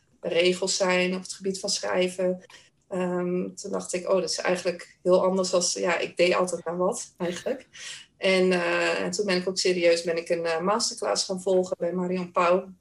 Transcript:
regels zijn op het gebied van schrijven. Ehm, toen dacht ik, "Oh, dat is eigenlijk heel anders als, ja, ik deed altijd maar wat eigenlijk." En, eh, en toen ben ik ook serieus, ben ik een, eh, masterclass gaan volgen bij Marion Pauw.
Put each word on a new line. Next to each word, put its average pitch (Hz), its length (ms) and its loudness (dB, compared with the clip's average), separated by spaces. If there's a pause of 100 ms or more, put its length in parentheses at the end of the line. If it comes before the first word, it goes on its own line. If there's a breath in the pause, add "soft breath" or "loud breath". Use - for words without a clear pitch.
(220)
regels 180 560 2
zijn 180 380 2
op 185 60 -6
het - 120 -14
gebied 190 260 -6
van 202 100 -6
schrijven. 185 760 0 (440 loud breath)
Ehm, 180 640 -2
toen 202 160 -12
dacht 185 220 -6
ik, 180 160 -6
"Oh, 196 120 4
dat - 80 -4
is - 80 -4
eigenlijk 180 640 -4
heel 185 200 6
anders 190 300 0
als, 180 200 2
ja, 180 240 0
ik - 200 -4
deed 180 180 4
altijd 180 300 -2
maar 170 120 -4
wat 196 400 -2
eigenlijk." 185 500 -6 (500 loud breath)
En, 185 340 4
eh, 170 500 2
en 185 100 -2
toen 202 140 -2
ben 190 120 2
ik 180 100 -2
ook 190 100 -2
serieus, 170 460 4
ben 165 140 0
ik 165 120 -6
een, 170 160 0
eh, 165 160 0
masterclass 208 640 0
gaan 185 160 -6
volgen 185 380 2
bij 170 140 -2
Marion 180 380 -2
Pauw. 185 380 2 (120)